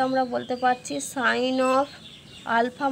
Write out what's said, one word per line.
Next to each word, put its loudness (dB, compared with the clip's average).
আমরা 2
বলতে -4
পারছি 0
sin 2
of 2
alpha -2